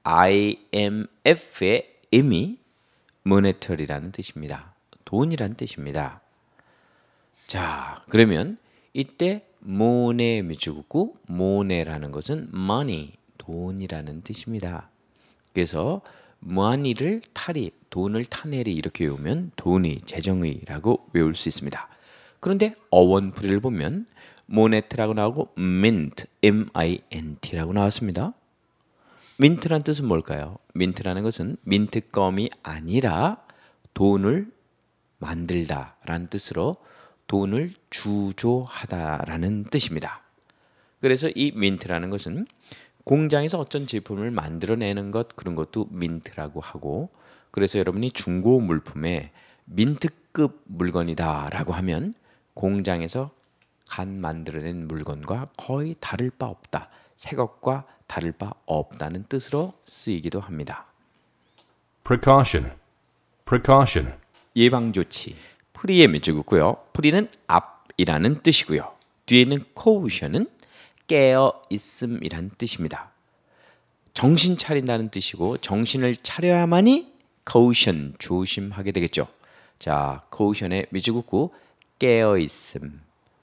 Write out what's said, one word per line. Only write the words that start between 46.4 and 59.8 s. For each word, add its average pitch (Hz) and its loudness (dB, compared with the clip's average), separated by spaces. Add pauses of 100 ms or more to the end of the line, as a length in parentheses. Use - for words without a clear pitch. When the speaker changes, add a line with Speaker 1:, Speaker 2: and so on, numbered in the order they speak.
Speaker 1:
하고, 80 -10 (400)
그래서 98 0
여러분이 98 -2
중고 92 2
물품에 80 -4 (320)
민트급 143 -2
물건이다라고 85 -4
하면 92 -4 (400)
공장에서 98 -4 (560)
간 98 -10
만들어낸 80 -8
물건과 76 -8
거의 147 -8
다를 123 -6
바 - -10
없다, - -10 (280)
새 - -12
것과 131 -4 (200)
다를 82 -6
바 101 -10 (140)
없다는 80 -6
뜻으로 147 -4 (120)